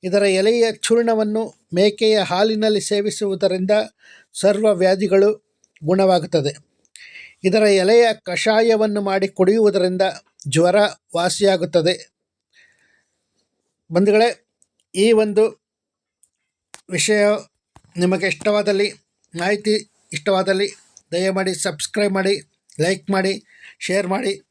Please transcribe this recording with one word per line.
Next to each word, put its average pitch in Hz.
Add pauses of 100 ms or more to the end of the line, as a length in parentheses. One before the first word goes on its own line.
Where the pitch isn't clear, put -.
ಇದರ 190
ಎಲೆಯ 214
ಚೂರ್ಣವನ್ನು 220
ಮೇಕೆಯ 208
ಹಾಲಿನಲ್ಲಿ 214
ಸೇವಿಸುವುದರಿಂದ 196 (640)
ಸರ್ವ 208
ವ್ಯಾಧಿಗಳು 190 (240)
ಗುಣವಾಗುತ್ತದೆ. 175 (880)
ಇದರ 214
ಎಲೆಯ 208
ಕಷಾಯವನ್ನು 214
ಮಾಡಿ 196
ಕುಡಿಯುವುದರಿಂದ 190 (460)
ಜ್ವರ 170 (400)
ವಾಸಿಯಾಗುತ್ತದೆ. 175 (1800)
ಬಂಧುಗಳೇ, 202 (500)
ಈ 208
ಒಂದು 214 (1200)
ವಿಷಯ 208 (720)
ನಿಮಗೆ 180
ಇಷ್ಟವಾದಲ್ಲಿ, 202 (440)
ಮಾಹಿತಿ 208 (220)
ಇಷ್ಟವಾದಲ್ಲಿ 190 (400)
ದಯಮಾಡಿ 185
ಸಬ್ಸ್ಕ್ರೈಬ್ 190
ಮಾಡಿ, 190 (400)
ಲೈಕ್ 190
ಮಾಡಿ, 190 (360)
ಶೇರ್ 185
ಮಾಡಿ. 196